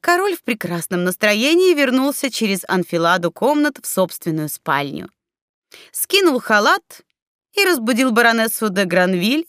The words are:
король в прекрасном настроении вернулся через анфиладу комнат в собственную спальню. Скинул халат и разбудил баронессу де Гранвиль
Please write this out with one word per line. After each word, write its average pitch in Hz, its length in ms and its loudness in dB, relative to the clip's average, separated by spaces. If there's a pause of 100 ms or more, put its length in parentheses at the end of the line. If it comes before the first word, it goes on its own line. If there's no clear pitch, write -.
король 359 360 0
в - 60 -16
прекрасном 175 600 -6
настроении 262 720 2
вернулся 269 540 0
через 196 380 -4
анфиладу 170 640 0
комнат 294 500 0
в - 60 -14
собственную 160 640 -4
спальню. 143 600 -6 (840)
Скинул 349 480 0
халат 233 640 0 (500)
и 403 120 0
разбудил 262 460 2
баронессу 226 600 2
де 190 140 -2
Гранвиль 185 640 0